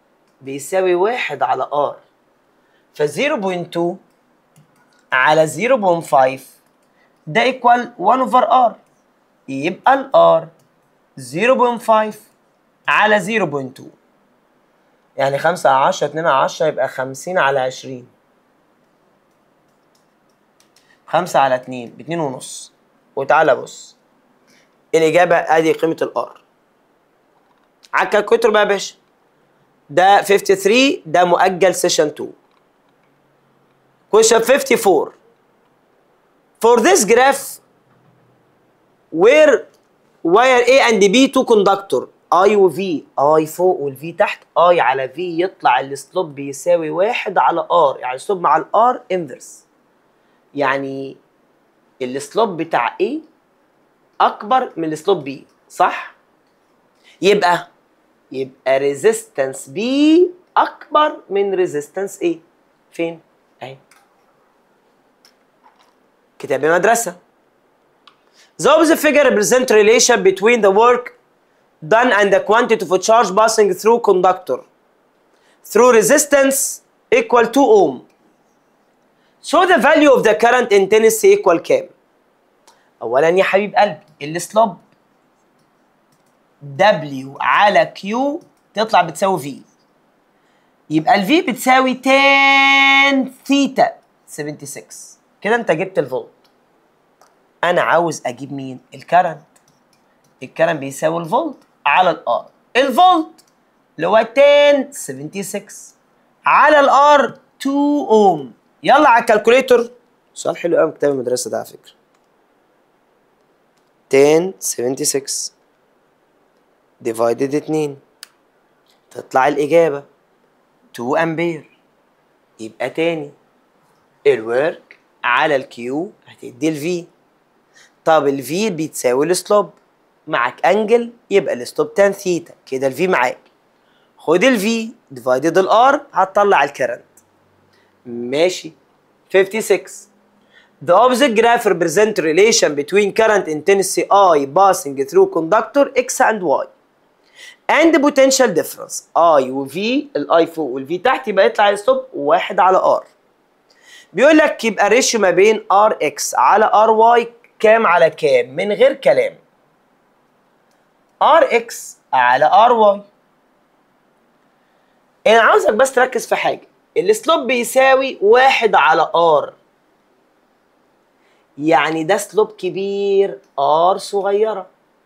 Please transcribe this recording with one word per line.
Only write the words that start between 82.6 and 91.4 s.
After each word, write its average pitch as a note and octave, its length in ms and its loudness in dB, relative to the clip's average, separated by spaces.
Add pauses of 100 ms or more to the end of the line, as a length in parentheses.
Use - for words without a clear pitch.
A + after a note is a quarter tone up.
أولًا B2+ 260 0
يا F#3 160 2
حبيب G3+ 320 -2
قلبي G3 260 0 (200)
السلوب F3 540 -2 (2000)
W D3 640 -2
على E3 580 2
Q G3+ 180 -8 (580)
تطلع G#3 280 0
بتساوي F3+ 360 -4
V. C#3 80 -10 (1400)
يبقى D#3 240 0
ال G3 120 -2
V D#4 240 0